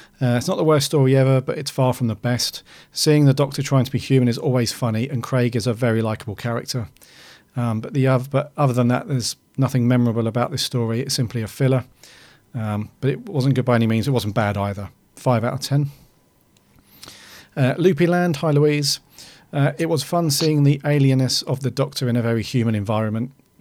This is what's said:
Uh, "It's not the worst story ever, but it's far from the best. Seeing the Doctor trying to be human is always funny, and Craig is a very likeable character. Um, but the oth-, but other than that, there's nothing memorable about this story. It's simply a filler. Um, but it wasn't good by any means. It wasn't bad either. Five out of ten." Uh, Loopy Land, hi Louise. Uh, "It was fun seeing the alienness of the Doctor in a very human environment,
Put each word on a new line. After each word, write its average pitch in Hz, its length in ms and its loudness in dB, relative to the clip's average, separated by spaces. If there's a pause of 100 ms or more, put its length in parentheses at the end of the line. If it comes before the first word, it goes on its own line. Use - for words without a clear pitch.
(220)
Uh, 123 160 2
"It's 123 100 -2
not 190 100 -2
the 185 60 0
worst 156 240 4
story 135 280 4
ever, 131 240 4
but - 180 -4
it's 151 140 -8
far 127 220 0
from 123 140 -2
the 110 80 -2
best. - 480 -4 (280)
Seeing 151 340 4
the 139 80 8
Doctor 139 280 -2
trying 135 240 2
to - 60 -8
be 123 80 -2
human 127 280 2
is 117 100 0
always 123 340 0
funny, 117 380 -2
and 127 140 -6
Craig 123 320 0
is 113 120 -2
a 123 60 0
very 113 280 0
likeable 110 340 -6
character. 120 540 -6 (680)
Um, 117 240 -2
but - 140 -10
the 135 140 2
oth-, 131 220 0
but - 280 -2
other 139 160 2
than 120 160 2
that, 127 180 0
there's 127 280 -4 (220)
nothing 127 300 0
memorable 120 400 2
about 120 240 -2
this 127 120 -6
story. 117 380 -4
It's - 140 -6
simply 117 260 -4
a 107 60 -6
filler. 131 380 0 (680)
Um, 107 360 -4 (120)
but 123 100 0
it - 180 -8
wasn't 135 260 0
good 127 100 0
by 120 100 2
any 113 120 4
means. 110 200 0
It 143 40 -2
wasn't 107 240 -2
bad 104 220 0
either. 101 320 -4 (260)
Five 120 280 0
out 127 100 -2
of 135 80 -6
ten." 143 300 -2 (1600)
Uh, 135 220 2
Loopy 170 300 4
Land, 175 300 0
hi 160 140 0
Louise. 147 480 2 (540)
Uh, 143 240 2
"It 165 100 -2
was 160 160 -2
fun 170 280 0
seeing 151 320 2
the 143 160 4
alienness 135 640 2
of 135 180 -4
the 131 100 -2
Doctor 139 380 -4
in 117 60 0
a 120 60 2
very 117 220 0
human 113 320 0
environment, 107 560 -2 (300)